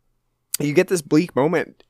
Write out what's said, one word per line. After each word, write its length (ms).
you 140
get 160
this 120
bleak 340
moment 540